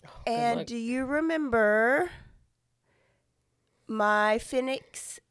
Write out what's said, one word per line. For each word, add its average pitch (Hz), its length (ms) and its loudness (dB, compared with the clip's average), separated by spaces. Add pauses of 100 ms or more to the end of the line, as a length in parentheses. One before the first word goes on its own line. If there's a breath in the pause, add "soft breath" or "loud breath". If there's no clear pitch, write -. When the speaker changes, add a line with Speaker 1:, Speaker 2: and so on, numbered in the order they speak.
Speaker 1:
Oh, - 40 -20 (160 loud breath)
good 247 80 -2
Speaker 2:
And 233 260 0
Speaker 1:
luck. - 80 -8
Speaker 2:
do 240 100 -8
you 240 280 -2
remember 269 1040 2 (1800 loud breath)
my 208 520 2
Phoenix - 800 -6 (120)